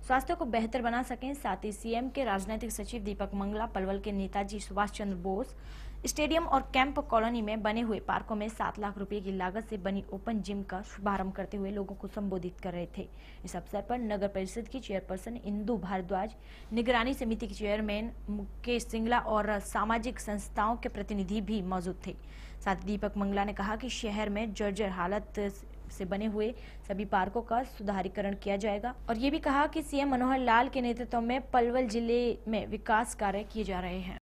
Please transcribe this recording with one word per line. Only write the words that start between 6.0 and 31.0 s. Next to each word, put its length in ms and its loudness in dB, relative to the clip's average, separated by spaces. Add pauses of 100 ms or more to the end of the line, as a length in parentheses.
स्टेडियम 420 4
और 160 4 (140)
कैंप 260 4
कॉलोनी 420 2
में 200 -2
बने 180 2
हुए 180 0
पार्कों 380 -2
में 120 -2
सात 300 -2
लाख 200 -2
रुपए 220 -2
की 120 -4
लागत 380 -2
से 80 -4
बनी 240 0 (100)
ओपन 300 -2
जिम 200 -2
का 240 -4
शुभारंभ 460 0
करते 240 -4
हुए 140 -2
लोगों 240 -4
को 140 -8
संबोधित 540 -2
कर 100 -4
रहे 140 -2 (100)
थे। 100 -6 (380)
इस 120 -8
अवसर 320 -4
पर 100 2
नगर 300 0
परिषद 400 -4
की 120 -6
चेयरपर्सन 560 -4
इंदु 420 0
भारद्वाज, 560 -2 (380)
निगरानी 420 4
समिति 320 0
के 80 -6
चेयरमैन 560 0 (200)
मुकेश 540 -2
सिंगला 340 2
और 440 2
सामाजिक 580 0
संस्थाओं 560 0
के 120 -4
प्रतिनिधि 540 0
भी 220 0
मौजूद 420 -2
थे। 80 -6 (460)
साथ 140 2
ही 120 -6
दीपक 300 0
मंगला 280 2
ने 80 -2
कहा 240 -2
कि 140 -6
शहर 400 -2
में 240 0
जर्जर 360 0
हालत 500 -2 (500)
से 160 -6
बने 200 0
हुए 260 2 (360)
सभी 180 0
पार्कों 360 4
का 260 2
सुधारीकरण 720 0
किया 140 2
जाएगा 380 0 (140)
और 100 0
ये 120 4
भी 100 2
कहा 260 6
कि 160 0
सीएम 280 2
मनोहर 300 4
लाल 280 8
के 120 0
नेतृत्व 400 0